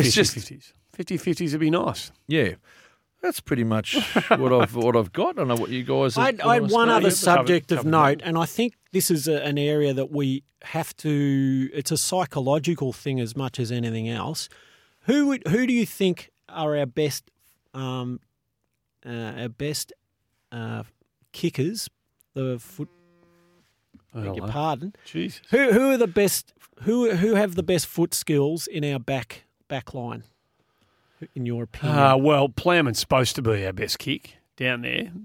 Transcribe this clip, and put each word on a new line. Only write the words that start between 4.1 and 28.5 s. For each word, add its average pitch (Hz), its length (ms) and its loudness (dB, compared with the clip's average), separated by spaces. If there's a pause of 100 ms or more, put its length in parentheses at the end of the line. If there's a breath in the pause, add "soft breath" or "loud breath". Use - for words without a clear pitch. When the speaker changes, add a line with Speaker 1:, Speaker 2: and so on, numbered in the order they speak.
Speaker 1:
what 131 240 4
I've, 123 220 4
what 120 220 2
I've 107 160 2
got. 214 180 -2
I - 80 -4
don't 151 100 -2
know 123 60 0
what 113 160 -2
you 127 120 -6
guys 135 340 0
have, 240 100 2
Speaker 3:
I'd, 254 120 0
Speaker 1:
what - 80 -6
Speaker 3:
I'd 240 160 4
Speaker 1:
else 196 100 0
Speaker 3:
one 233 160 4
Speaker 1:
got. 233 80 4
Speaker 3:
other 208 120 4
Speaker 2:
Yeah, - 20 6
covered, 180 60 0
Speaker 3:
subject 170 560 4
of 160 60 2
Speaker 2:
covered. 139 120 0
Speaker 3:
note, 151 320 6
and 165 140 -2
I 165 80 2
think 226 300 -2 (180)
this - 180 0
is 151 160 0
a, 151 160 0
an 143 140 -2
area 147 380 2
that 131 160 -2
we 139 320 -2 (200)
have - 360 -6
to, 135 720 0
it's 143 180 -6
a 160 60 2
psychological 147 960 -2
thing 131 280 -6
as 113 140 -6
much 131 240 -6
as 117 140 -4
anything 113 380 -4
else. 117 400 -8 (560 soft breath)
Who 285 220 2
would, 269 200 -4
who 233 180 2
do 254 60 0
you 233 140 2
think - 460 -4 (180)
are 156 260 -4
our 143 100 0
best, 143 440 -4 (420)
um, 127 480 -8 (840)
uh, 123 40 -14 (280)
our 117 100 -8
best, 143 440 -8 (600)
uh, 113 300 -8 (500)
kickers? 175 560 -4 (460)
The 127 240 -6
foot, - 300 -14 (1300)
Speaker 2:
Oh, 113 40 -8
Speaker 3:
beg 104 60 -6
your 98 80 -6
Speaker 2:
hello. 98 140 -8
Speaker 3:
pardon. 147 460 -4 (120)
Speaker 2:
Jesus. - 340 -8 (100)
Speaker 3:
Who, 254 220 4
who 262 200 6
are 262 40 6
the 233 100 4
best? 196 460 0 (300)
Who, 226 300 2
who 202 240 2
have 196 180 2
the 165 80 -2
best 170 240 0
foot - 260 0
skills 156 540 0